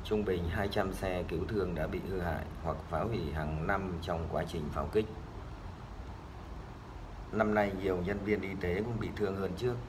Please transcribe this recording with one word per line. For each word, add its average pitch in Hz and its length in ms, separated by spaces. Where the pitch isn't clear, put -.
trung 107 220
bình 90 240
hai 98 180
trăm 98 260
xe 90 300
cứu 80 240
thương 92 280
đã 80 120
bị 90 120
hư 92 120
hại 82 220
hoặc 78 140
phá 80 100
hủy 104 200
hàng 78 340
năm 95 340
trong 85 300
quá 78 160
trình 80 240
pháo 73 200
kích. 110 140
Năm 107 220
nay, 104 180
nhiều 92 240
nhân 101 200
viên 101 160
y 95 200
tế 90 140
cũng 113 240
bị 95 160
thương 98 200
hơn 98 220
trước. 120 180